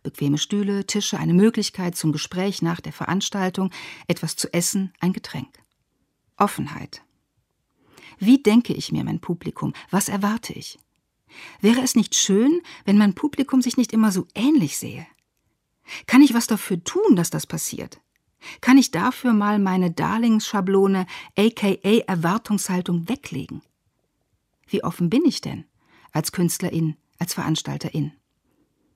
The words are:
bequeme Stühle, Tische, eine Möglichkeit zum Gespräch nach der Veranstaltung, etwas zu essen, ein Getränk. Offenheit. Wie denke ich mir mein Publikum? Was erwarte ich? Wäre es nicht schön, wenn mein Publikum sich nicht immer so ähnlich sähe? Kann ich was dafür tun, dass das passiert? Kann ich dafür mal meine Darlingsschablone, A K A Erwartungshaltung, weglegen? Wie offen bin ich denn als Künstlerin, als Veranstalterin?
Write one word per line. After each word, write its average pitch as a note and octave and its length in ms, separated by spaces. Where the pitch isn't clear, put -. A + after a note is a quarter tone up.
bequeme C#3+ 340
Stühle, G3+ 480
Tische, - 320
eine D#3+ 160
Möglichkeit F#3+ 640
zum D#3 160
Gespräch F3+ 500
nach E3+ 180
der D#3 120
Veranstaltung, F#3+ 760
etwas E3+ 300
zu - 160
essen, F#3 480
ein F3+ 120
Getränk. - 360
Offenheit. - 640
Wie B3 200
denke G#3+ 340
ich - 180
mir D3 100
mein D#3+ 180
Publikum? E3 520
Was G3 180
erwarte G3+ 440
ich? - 260
Wäre A#3 220
es - 120
nicht - 200
schön, C4+ 480
wenn G3+ 100
mein G3+ 180
Publikum C4+ 460
sich B3 160
nicht B3 160
immer A3 200
so F#3 220
ähnlich A#3+ 440
sähe? - 280
Kann C4 160
ich C4+ 100
was A#3 140
dafür F#3+ 360
tun, F#4 340
dass E3+ 120
das D#3 180
passiert? - 540
Kann C4 160
ich - 140
dafür B3 420
mal G#3 240
meine F#3 320
Darlingsschablone, G3 1160
A G#3+ 140
K G3+ 340
A G#3+ 220
Erwartungshaltung, F3+ 1040
weglegen? - 500
Wie - 160
offen E3+ 280
bin C4+ 160
ich - 160
denn - 240
als D#3 200
Künstlerin, E3 640
als - 160
Veranstalterin? D3+ 800